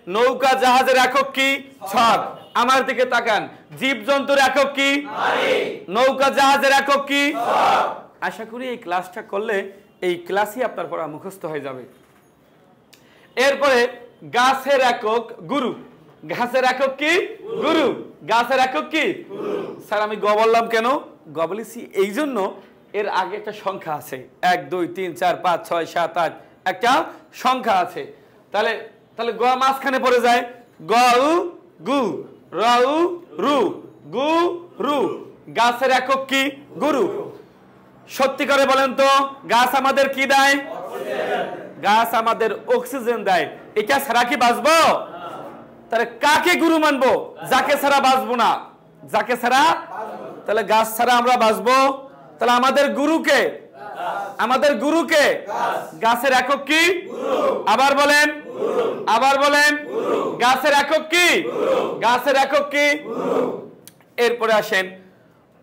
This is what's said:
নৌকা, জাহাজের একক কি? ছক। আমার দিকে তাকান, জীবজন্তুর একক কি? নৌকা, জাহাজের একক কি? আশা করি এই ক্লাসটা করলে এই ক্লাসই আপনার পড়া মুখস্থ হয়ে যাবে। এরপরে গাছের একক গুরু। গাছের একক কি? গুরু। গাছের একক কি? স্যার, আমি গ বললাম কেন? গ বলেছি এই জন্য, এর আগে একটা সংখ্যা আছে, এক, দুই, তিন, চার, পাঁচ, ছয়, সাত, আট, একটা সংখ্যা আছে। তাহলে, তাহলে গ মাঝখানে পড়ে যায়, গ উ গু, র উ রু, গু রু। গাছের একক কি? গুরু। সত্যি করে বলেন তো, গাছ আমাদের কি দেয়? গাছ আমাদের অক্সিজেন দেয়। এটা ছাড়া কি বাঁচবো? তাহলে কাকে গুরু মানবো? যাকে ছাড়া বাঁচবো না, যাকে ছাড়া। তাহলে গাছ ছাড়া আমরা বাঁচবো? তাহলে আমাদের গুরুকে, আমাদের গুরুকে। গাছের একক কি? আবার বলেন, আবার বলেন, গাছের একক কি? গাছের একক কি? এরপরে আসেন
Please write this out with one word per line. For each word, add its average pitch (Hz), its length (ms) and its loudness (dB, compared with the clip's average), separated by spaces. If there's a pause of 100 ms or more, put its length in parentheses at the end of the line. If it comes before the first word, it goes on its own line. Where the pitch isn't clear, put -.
(160)
নৌকা, 254 360 2 (120)
জাহাজের 254 420 4
একক 269 220 0 (100)
কি? 269 120 2 (420)
ছক। 226 280 4 (420)
আমার 262 240 4
দিকে 247 200 0
তাকান, 233 360 0 (380)
জীবজন্তুর 269 680 0
একক 269 300 2
কি? 277 120 2 (1080)
নৌকা, 262 320 2 (100)
জাহাজের 277 440 4
একক 277 280 2
কি? 285 140 2 (960)
আশা 185 300 -8
করি 247 220 -10
এই 233 100 -10
ক্লাসটা 180 380 -6 (100)
করলে 208 260 -2 (440)
এই 180 140 0 (120)
ক্লাসই 208 420 -2
আপনার 170 220 -8
পড়া 165 160 -6
মুখস্থ 156 380 -14
হয়ে 151 220 -8
যাবে। 127 160 -12 (1500)
এরপরে 269 420 2 (580)
গাছের 269 440 2 (100)
একক 226 320 -2 (280)
গুরু। 254 200 -2 (600)
গাছের 240 400 -2
একক 262 200 -2 (100)
কি? 302 120 0 (500)
গুরু। 311 240 2 (440)
গাছের 240 280 0
একক 262 340 -2
কি? 302 120 0 (800)
স্যার, 214 220 -2
আমি 214 80 -6 (100)
গ - 20 2 (140)
বললাম 226 320 4
কেন? 226 140 0 (480)
গ 156 40 -6 (120)
বলেছি 214 280 -10 (220)
এই 196 160 0
জন্য, 277 200 -4 (600)
এর 208 80 -4 (140)
আগে 180 160 -6
একটা 214 160 -10 (100)
সংখ্যা 190 380 -6
আছে, 131 160 -12 (340)
এক, 175 80 0 (100)
দুই, 175 160 -2 (100)
তিন, 185 140 -6 (100)
চার, 180 240 0
পাঁচ, 170 220 0
ছয়, 165 280 -4
সাত, 170 240 -2
আট, 160 160 -2 (380)
একটা 233 200 0 (520)
সংখ্যা 233 400 0
আছে। 165 200 -8 (480)
তাহলে, 220 220 -2 (400)
তাহলে 233 180 -4 (100)
গ - 20 2 (180)
মাঝখানে 262 440 0
পড়ে 247 200 4
যায়, 240 160 4 (500)
গ - 20 4 (340)
উ - 20 2 (580)
গু, 277 140 0 (600)
র - 20 0 (300)
উ 311 40 0 (460)
রু, 285 140 2 (580)
গু 285 160 -2 (540)
রু। 285 140 -2 (580)
গাছের 240 420 2
একক 269 220 0 (100)
কি? 269 100 2 (420)
গুরু। 277 200 0 (1120)
সত্যি 269 340 -2
করে 277 200 4
বলেন 269 180 2 (100)
তো, 269 100 6 (440)
গাছ 247 180 4 (100)
আমাদের 269 340 2
কি 269 80 -2 (100)
দেয়? 277 220 4 (1300)
গাছ 226 240 4 (120)
আমাদের 226 300 0 (240)
অক্সিজেন 240 480 -4
দেয়। 180 220 2 (340)
এটা 220 160 0 (100)
ছাড়া 233 240 2
কি 294 140 0
বাঁচবো? 240 340 4 (1080)
তাহলে 226 180 -2 (180)
কাকে 320 300 4 (100)
গুরু 330 220 4
মানবো? 262 260 2 (400)
যাকে 262 300 2
ছাড়া 277 260 4
বাঁচবো 254 280 2
না, 220 140 2 (640)
যাকে 220 280 -2
ছাড়া। 254 220 2 (800)
তাহলে 220 280 -2
গাছ 220 160 4 (100)
ছাড়া 240 240 2
আমরা 247 220 4
বাঁচবো? 220 320 2 (600)
তাহলে 240 220 2
আমাদের 269 260 4 (140)
গুরুকে, 294 400 2 (1080)
আমাদের 262 260 2 (120)
গুরুকে। 311 400 2 (800)
গাছের 240 380 2
একক 269 280 -2
কি? 311 120 4 (920)
আবার 269 180 4 (100)
বলেন, 294 260 4 (880)
আবার 269 280 4
বলেন, 294 280 4 (720)
গাছের 262 380 4
একক 311 220 0 (100)
কি? 349 140 4 (800)
গাছের 247 300 2 (100)
একক 285 280 0
কি? 294 140 2 (1300)
এরপরে 233 440 2
আসেন 196 240 -2 (760)